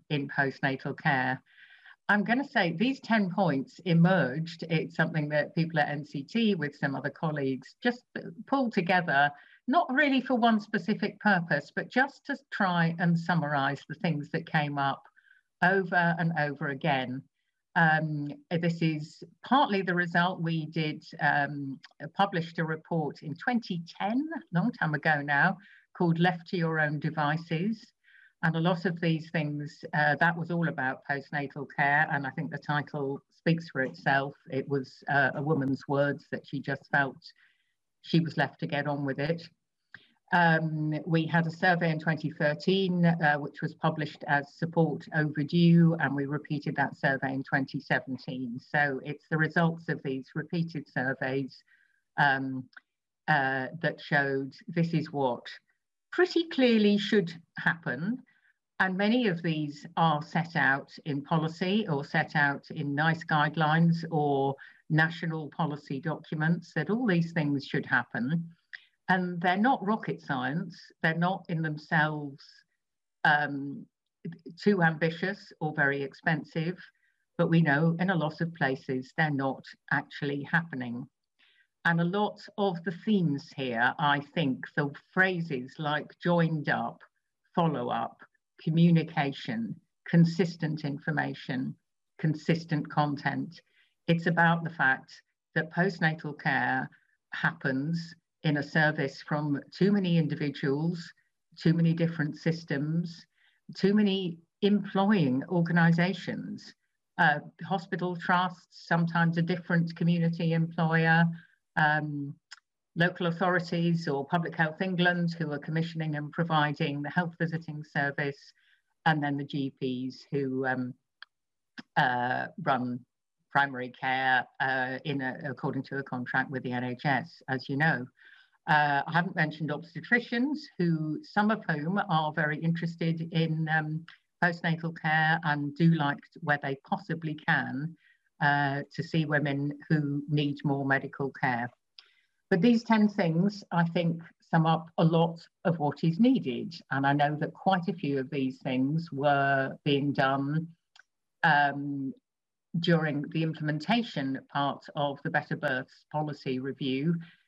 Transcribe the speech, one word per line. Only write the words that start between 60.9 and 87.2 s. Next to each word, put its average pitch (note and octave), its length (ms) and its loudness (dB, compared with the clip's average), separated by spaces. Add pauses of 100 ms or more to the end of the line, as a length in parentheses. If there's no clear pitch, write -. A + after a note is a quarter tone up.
in C#3 180 -4
policy F3+ 640 0
or C#3+ 160 -2
set D3+ 300 -2
out C#3+ 360 0
in C#3+ 240 -4
nice D#3+ 300 0
guidelines D#3+ 840 2
or C#3 440 0 (340)
national D#3+ 640 0
policy C#3+ 500 -6
documents, D#3 720 -4
that D#3 140 -2
all A#3+ 180 0
these E3+ 260 2
things C#3+ 340 0
should - 180 -4
happen. C3+ 720 -2 (560)
And F3+ 300 0
they're F#3 180 2
not A3+ 260 2
rocket G#3+ 380 -2
science. C#3+ 580 -4 (220)
They're D#3+ 120 2
not F3+ 340 0
in D#3+ 120 -2
themselves, D3+ 840 -2 (800)
um, C#3+ 600 0 (720)
too G3+ 260 2
ambitious E3 800 -2
or D3+ 140 -4
very C#3 260 2
expensive, D#3+ 800 -4 (580)
but E3+ 140 2
we E3 100 6
know D#3+ 380 2
in F#3 120 0
a F#3 60 0
lot D3+ 240 -2
of E3+ 140 -4
places C3 640 -4
they're D#3 140 2
not C3+ 340 -4 (260)
actually C#3+ 540 -4
happening. C3+ 640 -4 (760)
And E3+ 160 4
a E3+ 40 2
lot G3+ 360 0 (160)
of F#3+ 280 0
the F3+ 200 -4
themes E3+ 520 2
here, B2+ 420 0
I C#3+ 220 2
think, C3 440 -2 (120)
the C#3+ 140 0 (220)
phrases E3 680 0
like D3 280 -2 (160)
joined E3 460 2
up, A#2 320 -4 (540)